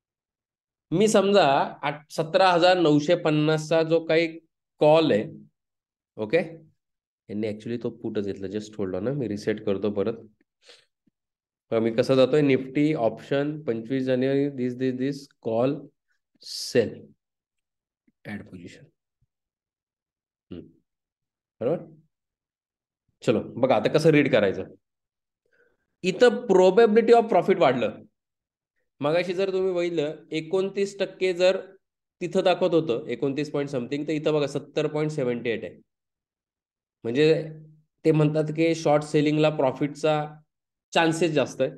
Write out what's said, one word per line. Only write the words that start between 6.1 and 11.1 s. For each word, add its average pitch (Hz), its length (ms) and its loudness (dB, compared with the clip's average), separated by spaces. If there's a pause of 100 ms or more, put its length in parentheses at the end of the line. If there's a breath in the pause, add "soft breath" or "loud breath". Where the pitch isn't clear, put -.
ओके, 110 220 -2 (920)
यांनी 107 180 -6
actually 113 360 -8
तो 160 60 -6
पुटच 107 360 -6
घेतला. 98 220 -8
Just 107 340 -10
hold 92 140 -4
on, 98 140 -4
मी 139 180 -4
रिसेट 104 380 -6
करतो 101 260 -2
परत. 104 220 -4 (1600 soft breath)